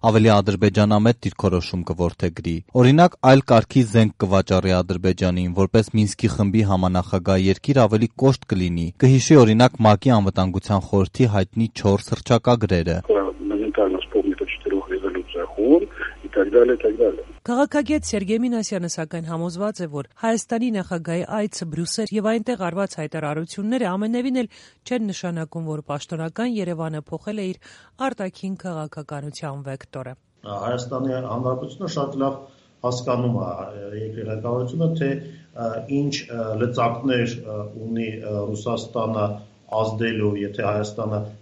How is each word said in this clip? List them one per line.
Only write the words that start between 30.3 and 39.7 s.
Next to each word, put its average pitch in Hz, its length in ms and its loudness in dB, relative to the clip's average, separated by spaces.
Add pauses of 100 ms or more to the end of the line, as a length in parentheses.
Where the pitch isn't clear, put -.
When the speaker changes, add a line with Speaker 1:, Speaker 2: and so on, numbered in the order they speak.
Speaker 4:
Հայաստանի 127 480 -4 (160)
Հանրապետությունը 127 640 -6
շատ 135 320 -4
լավ 135 80 -2 (520)
հասկանում 123 520 -2
է, 92 80 -4
ը, 101 400 -10 (160)
երկրի 110 300 -10
ղեկավարությունը, 123 680 -4
թե, 139 160 -2
ը, - 560 -10 (320)
ինչ, 139 140 -2 (100)
ը, 117 160 -8 (240)
լծակներ, 123 640 0
ը, 107 320 -10 (240)
ունի, 113 240 -6 (160)
ը, 107 100 -6 (140)
Ռուսաստանը 113 760 -4 (600)